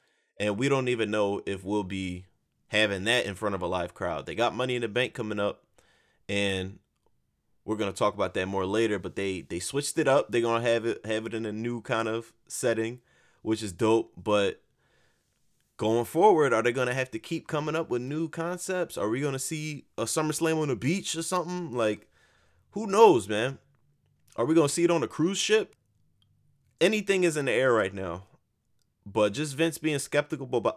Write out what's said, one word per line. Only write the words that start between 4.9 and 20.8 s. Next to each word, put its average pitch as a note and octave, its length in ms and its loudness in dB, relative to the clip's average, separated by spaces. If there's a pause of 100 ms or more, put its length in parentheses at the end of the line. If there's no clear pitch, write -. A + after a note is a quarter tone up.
coming G#2+ 280 -6
up, G2+ 240 -4 (640)
and G2 500 -2 (840)
we're G#2+ 120 -4
gonna G2+ 160 -2
talk G#2 220 0
about G2 200 -2
that F#2+ 120 -2
more F#2+ 200 -2
later, G#2 320 0
but F2+ 180 -10
they, G2 240 -4
they - 180 -8
switched C#3 400 -4
it D#3 80 0
up. C3+ 240 4
They're A#2+ 100 2
gonna A#2 240 2
have A#2 200 2
it, A#2 200 -4
have A2 220 -4
it G#2+ 80 -8
in A2+ 120 -6
a G#2+ 60 -6
new A#2 280 -6
kind A2+ 260 -2
of A2+ 260 -6 (140)
setting, A#2 540 -2 (420)
which A2 200 -2
is G#2 100 -6
dope. A2 440 2
But G2+ 440 0 (1160)
going A#2 260 2
forward, D#3 480 4
are A2+ 100 4
they A#2+ 100 2
gonna B2 220 -2
have C3 160 -4
to A2+ 80 -8
keep - 300 -8
coming D3+ 260 -4
up D#3+ 160 -4
with A#2+ 120 0
new D3+ 260 -6
concepts? F3 680 -6
Are G2+ 120 -2
we A#2+ 120 -2
gonna C3+ 200 -2
see D#3 460 -6 (120)
a A2+ 60 -2
SummerSlam D#3+ 580 0
on D3+ 60 0
the B2+ 80 0
beach D#3 400 -2